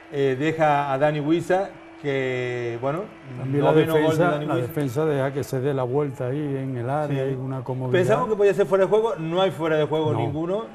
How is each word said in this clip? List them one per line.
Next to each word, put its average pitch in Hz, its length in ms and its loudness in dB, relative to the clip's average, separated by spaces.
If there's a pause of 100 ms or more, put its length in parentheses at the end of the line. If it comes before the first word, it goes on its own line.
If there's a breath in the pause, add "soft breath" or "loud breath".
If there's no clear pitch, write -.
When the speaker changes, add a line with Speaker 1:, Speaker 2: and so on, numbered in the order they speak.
(120)
Speaker 1:
eh, 139 260 2
deja 147 540 2
a 135 60 0
Dani 151 220 2
Huiza, 175 480 0 (340)
que, 123 760 -2
bueno, 143 220 -2 (360)
Speaker 2:
También 135 260 0
la 156 60 6
Speaker 1:
noveno 156 220 4
gol 156 100 4
de 156 60 4
Speaker 2:
defensa, 160 220 4
Speaker 1:
Dani 147 160 -2
Speaker 2:
la 151 80 -2
Speaker 1:
Huiza. - 120 0
Speaker 2:
defensa 143 400 -2
deja 139 260 0
que 135 120 -4
se 135 160 -4
dé 139 140 0
la 131 100 0
vuelta 135 420 -2
ahí 131 120 -4
en 135 380 -4
el 120 140 -4
área, 143 340 -2
Speaker 1:
Sí. 135 60 -2
Speaker 2:
hay 135 40 -4
una 131 280 -6
comodidad. 127 360 -4
Speaker 1:
Pensamos 208 300 2
que 220 80 0
podía 202 180 4
ser 190 120 2
fuera 190 180 4
de 180 60 2
juego, 220 280 2
no 165 220 -2
hay 190 120 2
fuera 156 240 0
de 151 100 2
juego 156 260 0
Speaker 2:
No. 113 60 0
Speaker 1:
ninguno, 165 560 -2